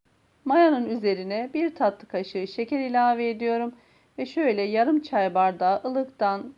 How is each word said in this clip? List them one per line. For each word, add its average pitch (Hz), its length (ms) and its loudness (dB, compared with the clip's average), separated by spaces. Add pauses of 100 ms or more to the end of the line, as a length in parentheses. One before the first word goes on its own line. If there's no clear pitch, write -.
(460)
Mayanın 277 440 4
üzerine 208 640 -2
bir 320 220 -2
tatlı 202 320 0
kaşığı 190 400 -6
şeker 233 320 -4
ilave 240 500 0
ediyorum 233 440 -2 (440)
ve 262 80 -4
şöyle 254 360 0
yarım 226 380 2
çay 196 360 0
bardağı 185 500 2
ılıktan 254 720 -4